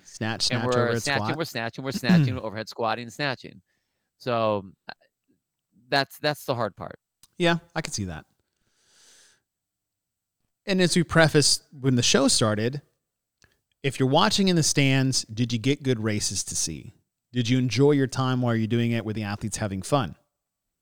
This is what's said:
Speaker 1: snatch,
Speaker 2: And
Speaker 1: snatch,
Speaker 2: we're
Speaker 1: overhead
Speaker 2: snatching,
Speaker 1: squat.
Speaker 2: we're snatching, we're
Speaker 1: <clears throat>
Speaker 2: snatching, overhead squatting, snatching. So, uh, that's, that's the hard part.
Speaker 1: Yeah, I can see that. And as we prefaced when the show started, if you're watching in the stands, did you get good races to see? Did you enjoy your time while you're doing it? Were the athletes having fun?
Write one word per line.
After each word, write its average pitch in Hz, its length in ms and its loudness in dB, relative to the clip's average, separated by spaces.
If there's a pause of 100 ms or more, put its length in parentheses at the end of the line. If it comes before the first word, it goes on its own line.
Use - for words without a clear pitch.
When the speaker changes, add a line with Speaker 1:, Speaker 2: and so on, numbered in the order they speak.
Speaker 1:
snatch, - 480 -6
Speaker 2:
And 127 100 -2
Speaker 1:
snatch, 131 40 -4
Speaker 2:
we're 123 160 0
Speaker 1:
overhead 117 220 -2
Speaker 2:
snatching, 139 200 -2
Speaker 1:
squat. 143 140 -4
Speaker 2:
we're 165 80 -4
snatching, 117 380 -8
we're 135 80 -6
Speaker 1:
<clears throat> - 0 -
Speaker 2:
snatching, 139 480 2
overhead 107 300 -8
squatting, 117 400 -4
snatching. 143 520 -8 (560)
So, 110 480 0 (240)
uh, - 40 -18 (960)
that's, 139 280 -2
that's 147 280 -4
the 131 100 -2
hard 113 200 -4
part. - 240 -14 (380)
Speaker 1:
Yeah, 170 200 2 (180)
I 160 60 -4
can - 120 -8
see 101 120 -6
that. 78 200 -12 (2500)
And 185 160 2
as 175 140 2
we 175 80 4
prefaced 156 600 4 (160)
when 131 160 2
the 120 60 4
show 262 260 4
started, 117 540 0 (1040)
if 131 140 -2
you're 131 100 2
watching 190 380 4
in 180 80 4
the 156 80 4
stands, 135 640 2
did 117 280 -2
you 113 60 -2
get 139 240 -2
good 127 160 0
races 107 440 -4
to - 120 -10
see? 71 400 -8 (360)
Did 120 160 -2
you 131 120 2
enjoy 127 320 4
your 135 160 2
time 127 340 -2
while 117 140 0
you're 113 100 0
doing 117 280 0
it? 113 120 -2
Were 107 80 -6
the 110 80 -4
athletes 101 360 -6
having 98 260 -4
fun? 117 320 -2 (680)